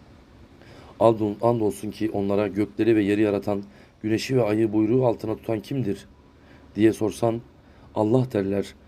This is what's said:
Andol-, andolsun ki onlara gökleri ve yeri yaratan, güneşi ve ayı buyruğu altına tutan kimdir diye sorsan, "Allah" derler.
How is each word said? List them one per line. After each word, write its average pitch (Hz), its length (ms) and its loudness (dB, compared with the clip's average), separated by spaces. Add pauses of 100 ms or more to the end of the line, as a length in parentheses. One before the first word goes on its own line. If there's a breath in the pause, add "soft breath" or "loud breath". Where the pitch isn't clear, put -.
(1000 loud breath)
Andol-, 110 480 2
andolsun 107 420 -2
ki 110 200 -4
onlara 101 380 0
gökleri 107 480 0
ve 107 60 4
yeri 104 200 2
yaratan, 101 400 0 (400 loud breath)
güneşi 110 340 -2
ve 123 60 4
ayı 107 300 0
buyruğu 110 340 2
altına 107 300 -2
tutan 113 240 -6
kimdir 101 480 -6 (680 loud breath)
diye 107 160 4
sorsan, 113 480 -2 (540 loud breath)
"Allah" 127 380 2
derler. 98 420 -2 (140 loud breath)